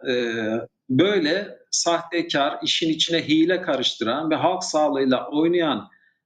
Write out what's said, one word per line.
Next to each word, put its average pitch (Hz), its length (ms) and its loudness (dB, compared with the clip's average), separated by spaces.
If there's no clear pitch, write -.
e, 127 40 0
böyle 180 720 2
sahtekar, 165 920 -2
işin 160 260 0
içine 156 380 0
hile 165 340 4
karıştıran 156 680 -2
ve 151 60 2
halk 175 280 0
sağlığıyla 139 680 0
oynayan 156 580 0